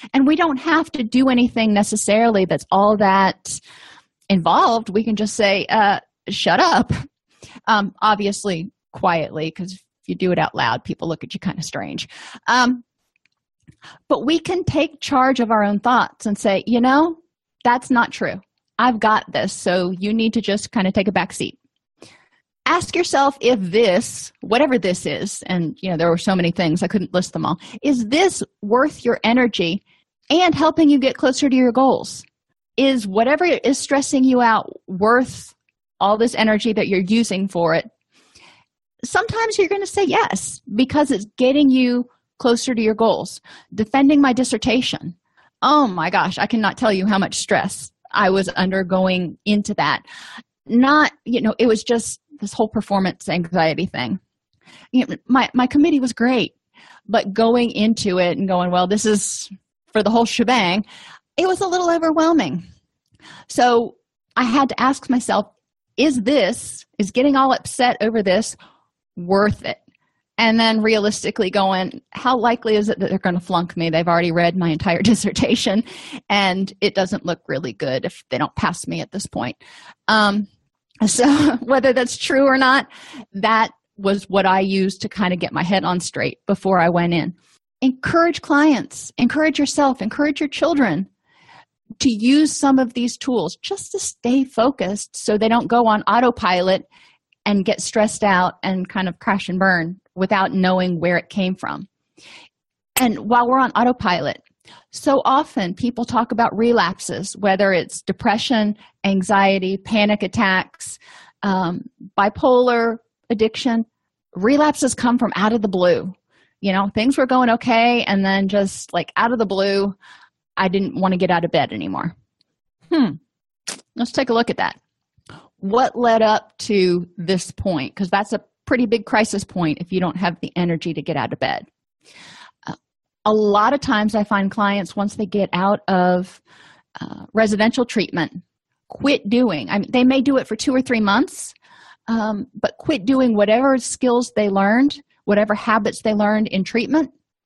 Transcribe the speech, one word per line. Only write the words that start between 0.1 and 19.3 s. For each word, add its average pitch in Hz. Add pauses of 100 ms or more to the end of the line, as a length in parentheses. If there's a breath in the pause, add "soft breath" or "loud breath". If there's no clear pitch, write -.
And 262
we 311
don't 311
have 320
to 277
do 254
anything 233
necessarily 208
that's 165
all 208
that 196 (640 loud breath)
involved. 226
We 214
can 220
just 208
say, 196
uh, 202 (280)
"Shut 185
up." 320 (760 loud breath)
Um, 202
obviously, 202 (200)
quietly, 160
'cause 185
if 185 (240)
you 180
do 180
it 175
out -
loud, 120
people -
look 160
at -
you -
kinda 175
strange. - (400 loud breath)
Um, 247 (1200 loud breath)
but -
we 320
can 349
take -
charge 262
of 226
our 214
own 202
thoughts -
and 208
say, 196
"You 233
know, 294 (480)
that's 247
not 240
true. 185 (360)
I've 233
got 214